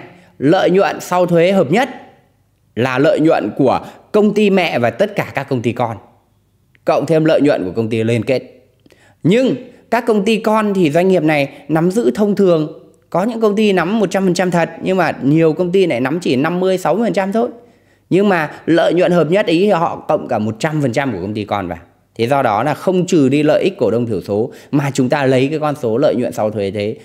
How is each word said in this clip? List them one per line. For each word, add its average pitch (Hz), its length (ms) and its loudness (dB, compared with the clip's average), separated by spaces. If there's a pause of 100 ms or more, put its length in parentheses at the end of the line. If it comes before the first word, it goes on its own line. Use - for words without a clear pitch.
(380)
lợi 165 320 2
nhuận 180 300 0
sau 180 260 0
thuế 175 260 2
hợp 175 180 2
nhất 240 180 0 (840)
là 127 240 -2
lợi 147 220 2
nhuận 107 360 2
của 113 240 2 (320)
công 208 220 2
ty 208 160 2
mẹ 175 280 0
và 117 120 2
tất 208 260 -2
cả - 180 -4
các 139 140 -6
công 127 140 -2
ty 117 100 -2
con, 113 240 -4 (880)
cộng 143 220 0
thêm 156 180 2
lợi 156 160 4
nhuận 139 240 2
của 90 80 -6
công 113 160 -4
ty 113 160 -2
liên 117 200 0
kết. - 440 -4 (540)
Nhưng 208 320 2 (360)
các 233 160 -2
công 214 180 2
ty 220 120 2
con 214 380 0
thì 180 160 2
doanh 175 180 2
nghiệp 180 140 4
này 147 460 0
nắm 160 220 2
giữ 233 240 0
thông 202 220 0
thường. 165 440 2 (300)
Có 175 140 0
những 226 160 -4
công 208 160 2
ty 214 160 2
nắm 185 280 0
một 180 100 0
trăm 190 140 -2
phần 175 100 2
trăm 185 160 0
thật, 165 200 0 (120)
nhưng 185 140 -2
mà 165 160 0 (100)
nhiều 156 300 4
công 175 200 -2
ty 190 140 2
này 127 140 -2
nắm 139 200 -2
chỉ 156 160 -2
năm 160 240 -2
mươi, 185 180 0
sáu 160 160 -2
mươi 226 120 0
phần 185 60 -2
trăm 196 200 -2
thôi. 233 160 0 (640)
Nhưng 196 180 2
mà 165 220 0 (160)
lợi 165 280 2
nhuận 175 180 2
hợp 160 180 2
nhất 208 160 0
ý 165 120 2
thì 202 120 2
họ 165 380 -2
cộng - 200 -2
cả 113 100 -2
một 110 200 -4
trăm 156 240 -2
phần 127 100 0
trăm 135 200 -4
của 90 80 -8
công 101 140 -6
ty 107 100 -6
con 101 240 -4
vào. 82 100 -10 (360)
Thế 113 120 -2
do 139 160 0
đó 110 200 2
là 143 120 -2
không 185 320 -2
trừ 147 220 4
đi 147 140 2
lợi 147 200 2
ích 190 160 -2
cổ 113 120 0
đông 117 160 -2
thiểu 101 160 -4
số, 107 300 -4 (180)
mà 143 240 0
chúng 127 140 0
ta 143 180 0
lấy 131 220 2
cái 156 100 -6
con 147 240 -4
số 113 160 -2
lợi 143 160 2
nhuận 123 180 -4
sau 107 180 -2
thuế 101 200 -4
thế, 104 340 -6